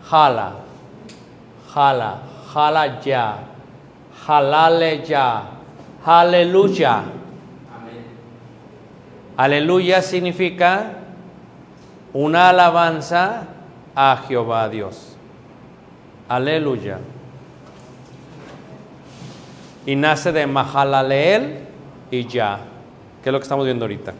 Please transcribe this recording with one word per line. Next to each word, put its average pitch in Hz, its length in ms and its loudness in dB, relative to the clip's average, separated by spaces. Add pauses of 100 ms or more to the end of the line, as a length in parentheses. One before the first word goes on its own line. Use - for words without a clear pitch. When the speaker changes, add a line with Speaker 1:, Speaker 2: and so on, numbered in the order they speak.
Speaker 1:
Jala, 123 440 2 (1200)
jala, 127 460 0 (340)
jala 151 480 0
Ya. 120 340 -2 (880)
Jalale 156 800 2
Ya. 123 380 0 (640)
Aleluya. 175 960 4
Speaker 2:
Amén. - 1040 -16 (1300)
Speaker 1:
Aleluya 175 680 2
significa 180 920 -2 (1200)
una 156 340 4
alabanza 175 960 2 (500)
a 135 320 2
Jehová 113 440 -2
Dios. 104 480 -12 (1120)
Aleluya. 127 680 -4 (2750)
Y 139 120 -4
nace 151 360 0
de 151 140 0
Mahalaleel 139 1120 0 (540)
y 123 160 -6
Ya, 110 320 -4 (640)
que 131 60 -4
es 131 40 0
lo 135 60 0
que 135 40 -8
estamos 139 220 -4
viendo 120 200 -4
ahorita. 101 340 -10